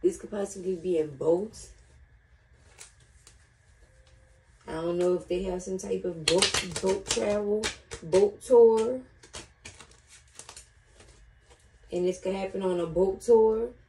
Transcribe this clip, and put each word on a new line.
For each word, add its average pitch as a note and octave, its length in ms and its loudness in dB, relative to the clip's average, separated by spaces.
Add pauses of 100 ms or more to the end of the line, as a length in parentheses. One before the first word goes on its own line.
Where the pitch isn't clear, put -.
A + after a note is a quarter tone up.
this F#3+ 160 0
could - 120 -14
possibly G3 460 -6
be E3+ 220 -2
in D3+ 180 -4
boats. E3+ 540 -2 (3000)
I - 40 -8
don't E3+ 260 -2
know F3+ 160 2
if F3 140 -6
they F#3 160 -2
have F#3 180 -6
some F#3 160 -6
type F#3+ 260 -6
of E3 220 -6
boat, F3+ 560 0
boat F#3+ 260 -2
travel, G#3 560 -2 (380)
boat F#3+ 400 2
tour. A#3 580 6 (3000)
And F3+ 160 -2
this F#3 140 -4
could F#3+ 140 -4
happen F#3+ 280 -6
on F3+ 180 0
a E3+ 60 -2
boat F#3 360 0
tour. A3+ 480 4 (180)